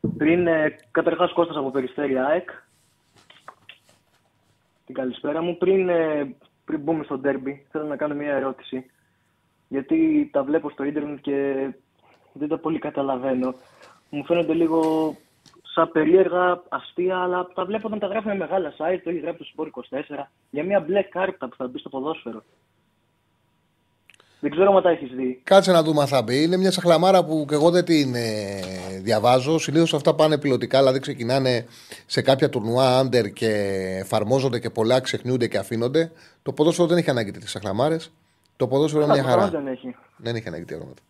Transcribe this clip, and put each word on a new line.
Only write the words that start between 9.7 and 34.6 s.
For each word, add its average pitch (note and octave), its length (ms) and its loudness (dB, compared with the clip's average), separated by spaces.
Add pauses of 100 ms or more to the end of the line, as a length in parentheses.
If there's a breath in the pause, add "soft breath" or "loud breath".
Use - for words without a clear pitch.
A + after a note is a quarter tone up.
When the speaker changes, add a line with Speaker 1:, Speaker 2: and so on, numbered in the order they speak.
Speaker 1:
τα C#3 100 2
βλέπω D3+ 260 -2
στο C#3 140 -10
ίντερνετ D3 360 -6
και C#3 500 -2 (640 soft breath)
δεν C#3+ 140 -6
τα D#3+ 100 -2
πολύ D#3+ 220 -4
καταλαβαίνω. C3 760 -4 (540 soft breath)
Μου C#3+ 160 -8
φαίνονται E3+ 280 0
λίγο D#3+ 600 0 (580)
σαν - 180 2
περίεργα, F3 760 4
αστεία, F3+ 480 -4
αλλά F3+ 380 -2
τα F#3 100 -4
βλέπω G#3+ 220 -6
όταν G#3 120 -6
τα G3+ 80 -4
γράφουν G3+ 300 -4
μεγάλα E3 400 -4
site, F3 260 -2
το E3 60 -6
έχει F3 100 -4
γράψει D#3+ 360 -10
το D#3 80 -8
Sport D#3+ 40 -6
είκοσι B2 220 -14
τέσσερα, C#3 420 -10 (180)
για D3 140 -6
μια G3 160 2
μπλε F#3 240 0
κάρτα F#3 460 -6
που - 60 -18
θα C3 120 -8
μπει B2+ 120 -12
στο - 100 -16
ποδόσφαιρο. C3 540 -8 (2000 soft breath)
Δεν C#3+ 120 -4
ξέρω F#3+ 240 4
αν F3+ 80 6
τα F3+ 60 4
έχεις D#3 260 0
δει. B2+ 280 -4
Speaker 2:
Κάτσε F#3+ 280 6
να E3 120 6
δούμε D3+ 180 2
αν C3+ 60 2
θα C3 140 2
μπει. B2 220 0
Είναι F3+ 140 2
μια F#3+ 140 4
σαχλαμάρα F3 540 4
που D#3 220 -2
και D3 60 -2
εγώ D3+ 160 4
δεν F3 160 4
την, C#3+ 300 2
ε, G#2 460 -4 (400)
διαβάζω. B2 580 4
Συνήθως D#3+ 340 2
αυτά D3 220 2
πάνε D#3 220 4
πιλωτικά, C3 420 0
δηλαδή C3+ 200 4
ξεκινάνε B2+ 680 -2 (400 loud breath)
σε - 160 -2
κάποια C3 280 4
τουρνουά B2+ 560 2
under A#2 280 0
και A2+ 160 -2 (520)
εφαρμόζονται A#2 580 0
και A#2 100 -6